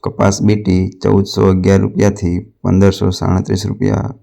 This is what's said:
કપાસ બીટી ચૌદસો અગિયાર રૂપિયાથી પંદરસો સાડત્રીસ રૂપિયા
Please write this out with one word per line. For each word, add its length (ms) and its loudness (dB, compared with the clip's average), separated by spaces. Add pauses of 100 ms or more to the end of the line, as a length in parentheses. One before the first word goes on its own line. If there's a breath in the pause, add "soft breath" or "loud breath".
કપાસ 380 0
બીટી 400 0 (180)
ચૌદસો 460 0
અગિયાર 340 2
રૂપિયાથી 560 -2 (200)
પંદરસો 560 2
સાડત્રીસ 520 -2
રૂપિયા 580 -2